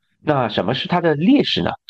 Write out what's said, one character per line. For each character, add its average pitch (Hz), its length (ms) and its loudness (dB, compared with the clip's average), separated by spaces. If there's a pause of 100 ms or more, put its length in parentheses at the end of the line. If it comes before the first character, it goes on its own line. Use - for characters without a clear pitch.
(220)
那 139 260 0
什 104 160 -2
么 110 120 -2
是 - 120 -8
它 175 140 0
的 160 140 2
劣 196 280 4
势 - 200 -2
呢？ 85 80 0 (180)